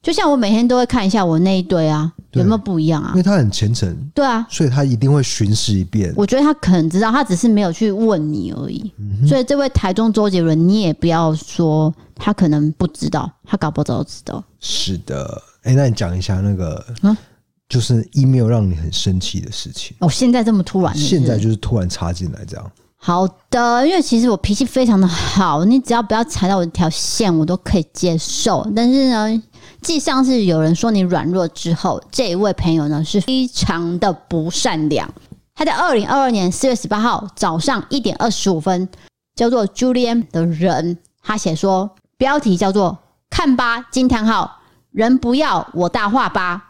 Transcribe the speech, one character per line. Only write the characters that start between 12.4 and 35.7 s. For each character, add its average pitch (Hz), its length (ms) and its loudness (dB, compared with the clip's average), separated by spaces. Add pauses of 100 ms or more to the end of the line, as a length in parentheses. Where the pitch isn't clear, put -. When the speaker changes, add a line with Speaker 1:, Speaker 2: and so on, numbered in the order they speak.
Speaker 1:
能 151 260 2
不 180 140 -2
知 151 220 -6
道， 143 200 -4 (140)
他 - 140 -4
搞 156 120 -2
不 151 120 -4
好 - 20 0
早 123 140 -2
就 - 80 -4
知 - 180 -20
道。 - 180 -12 (180)
Speaker 2:
是 - 400 -4
的。 - 400 -10 (240)
哎， 127 120 2
那 139 120 4
你 117 60 2
讲 90 240 -2
一 92 40 -2
下 92 180 -2
那 98 160 0
个， 82 280 -6 (180)
Speaker 1:
啊？ 208 140 4 (520)
Speaker 2:
就 127 120 0
是 113 340 0
email 131 340 4
让 110 200 2
你 87 80 0
很 80 160 -4
生 92 280 0
气 - 220 -6
的 - 100 -12
事 - 200 -12
情。 - 280 -14
Speaker 1:
哦， 175 100 2
现 247 220 2
在 240 120 2
这 220 100 2
么 190 100 2
突 185 200 -2
然 - 120 0
是 151 60 -2
不 - 20 0
是？ - 60 0
Speaker 2:
现 165 140 2
在 117 140 2
就 110 120 0
是 110 80 2
突 - 200 -2
然 90 120 0
插 85 240 -4
进 85 180 -6
来 - 140 -12
这 - 100 -14
样。 - 160 -14 (280)
Speaker 1:
好 180 280 0 (220)
的， 240 380 2
因 359 60 2
为 359 80 2
其 233 180 2
实 240 100 4
我 208 80 2
脾 202 180 0
气 269 100 0
非 254 200 0
常 214 140 4
的 190 80 6
好， 170 560 0
你 240 160 4
只 233 140 -2
要 233 80 2
不 214 120 -4
要 226 100 0
踩 196 240 -2
到 196 100 2
我 175 80 0
的 165 60 -8
条 165 180 0
线， - 480 -2
我 156 80 2
都 175 120 0
可 - 200 0
以 156 160 0
接 170 240 0
受。 - 580 -2
但 240 160 2
是 269 200 2
呢， 220 320 -2 (380)
继 320 180 -2
上 269 260 0
次 254 180 2
有 165 160 2
人 156 140 2
说 226 160 0
你 202 120 2
软 175 280 0
弱 180 200 0
之 - 260 -4
后， 143 260 -4 (100)
这 226 200 -2
一 175 40 -2
位 196 180 0
朋 165 200 0
友 151 140 0
呢 151 180 -2
是 202 160 -2
非 262 260 -2
常 170 520 -4
的 196 120 0
不 165 380 -4
善 160 400 -2
良。 117 180 -2 (460)
他 302 100 -6
在 311 100 0